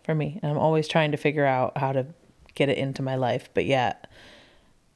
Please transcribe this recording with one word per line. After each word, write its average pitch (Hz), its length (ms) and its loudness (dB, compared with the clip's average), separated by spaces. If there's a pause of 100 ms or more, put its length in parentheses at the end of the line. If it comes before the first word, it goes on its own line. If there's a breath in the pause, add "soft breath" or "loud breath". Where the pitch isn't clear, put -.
for 160 100 -2
me. 147 300 -2
And 151 80 -2
I'm 151 60 0
always 156 300 2
trying 156 240 2
to 143 60 -2
figure 147 280 2
out 131 320 0
how 135 160 -2
to 131 120 0 (500)
get 147 140 2
it 104 80 0
into 135 240 -4
my 131 140 -2
life. 123 380 -2
But 85 120 0
yet, - 440 0 (880 soft breath)